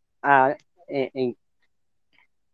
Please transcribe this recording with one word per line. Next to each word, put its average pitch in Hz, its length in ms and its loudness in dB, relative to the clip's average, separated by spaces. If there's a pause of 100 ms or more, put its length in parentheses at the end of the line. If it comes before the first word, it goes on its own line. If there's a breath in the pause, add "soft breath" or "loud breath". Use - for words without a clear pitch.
(220)
a-, 139 360 2 (320)
eh, 139 240 -6
en-, 127 240 -4 (1160)